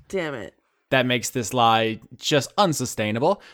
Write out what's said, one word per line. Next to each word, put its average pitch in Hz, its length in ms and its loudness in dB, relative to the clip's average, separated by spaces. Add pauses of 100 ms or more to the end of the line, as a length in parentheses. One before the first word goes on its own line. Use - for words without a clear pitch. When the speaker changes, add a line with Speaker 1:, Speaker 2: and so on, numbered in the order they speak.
Speaker 1:
Damn 165 260 -6
it. 107 220 -12 (340)
Speaker 2:
That 131 160 2
makes 123 240 0
this 120 240 -6
lie 113 460 2 (180)
just - 400 0
unsustainable. 143 880 0 (100)